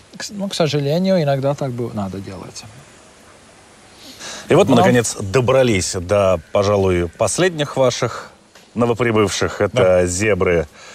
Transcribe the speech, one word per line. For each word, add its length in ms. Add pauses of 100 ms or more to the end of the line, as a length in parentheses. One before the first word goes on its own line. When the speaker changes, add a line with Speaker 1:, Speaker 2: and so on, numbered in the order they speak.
(160)
Speaker 1:
К 60
с-, 80
ну, 180
к 60
сожалению, 680
иногда 340
так 180
бы 220
надо 240
делать. 440 (1900)
Speaker 2:
И 60
вот 140
мы, 80
Speaker 1:
Но 60
Speaker 2:
наконец, 380
добрались 760
до, 440 (140)
пожалуй, 560 (100)
последних 580
ваших 540 (440)
новоприбывших. 840
Это 160
Speaker 1:
Да. 300
Speaker 2:
зебры 600 (280)